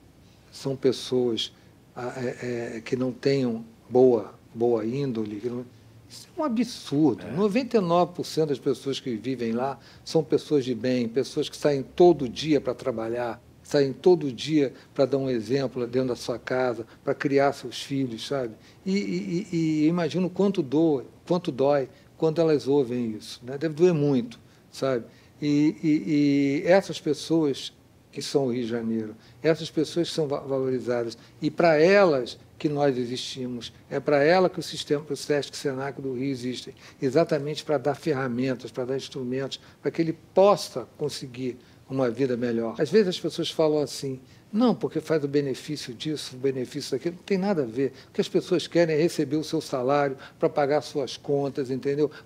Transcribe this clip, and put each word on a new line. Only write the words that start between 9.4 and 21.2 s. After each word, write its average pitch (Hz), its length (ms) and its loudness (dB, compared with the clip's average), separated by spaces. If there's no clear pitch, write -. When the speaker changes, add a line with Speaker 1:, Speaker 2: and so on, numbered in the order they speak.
Speaker 1:
lá 131 260 -4
são - 180 0
pessoas 147 440 0
de 127 100 -2
bem, 123 320 0
pessoas 131 400 -2
que - 80 -14
saem 143 260 0
todo 156 460 6
dia 135 320 0
pra 127 140 -2
trabalhar, 117 680 -4
saem 139 300 2
todo 156 360 4
dia 131 440 0
pra 139 120 2
dar 131 120 2
um 135 120 -2
exemplo 123 580 -2
dentro 127 220 0
da 120 80 -2
sua 120 200 -6
casa, 123 480 -2
pra 139 140 -2
criar 139 380 2
seus - 280 -12
filhos, 131 460 -4
sabe? 127 260 -4
E, 190 60 -2
e, 190 640 -2
e, 170 40 0
e 156 300 2
imagino 170 420 0
quanto 190 320 0
doa, 143 440 2